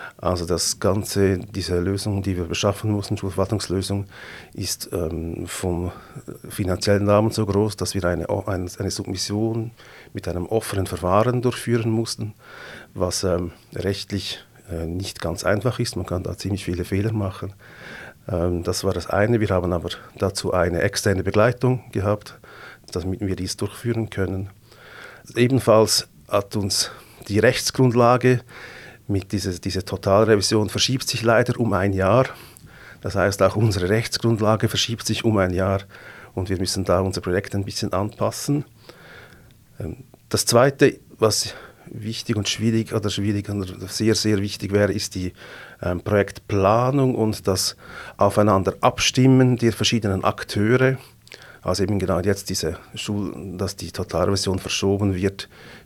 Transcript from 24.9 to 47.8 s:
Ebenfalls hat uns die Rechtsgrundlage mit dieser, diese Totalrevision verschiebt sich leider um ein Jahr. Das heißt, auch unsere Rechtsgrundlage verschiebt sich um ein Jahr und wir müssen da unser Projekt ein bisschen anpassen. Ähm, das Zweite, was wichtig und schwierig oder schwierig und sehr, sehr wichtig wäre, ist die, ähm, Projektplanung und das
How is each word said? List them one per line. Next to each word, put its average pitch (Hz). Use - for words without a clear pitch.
Ebenfalls 117
hat 104
uns 98
die 101
Rechtsgrundlage 123
mit 98
dieser, 95
diese 92
Totalrevision 107
verschiebt -
sich 110
leider 117
um 110
ein 95
Jahr. 95
Das -
heißt, 98
auch 98
unsere 95
Rechtsgrundlage 110
verschiebt -
sich -
um 110
ein 92
Jahr 95
und 92
wir 95
müssen 95
da 92
unser 95
Projekt 90
ein 98
bisschen -
anpassen. 107
Ähm, -
das -
Zweite, 135
was -
wichtig 113
und 101
schwierig 110
oder 104
schwierig 101
und 95
sehr, 107
sehr 104
wichtig 98
wäre, 101
ist -
die, 90
ähm, 90
Projektplanung 110
und 110
das -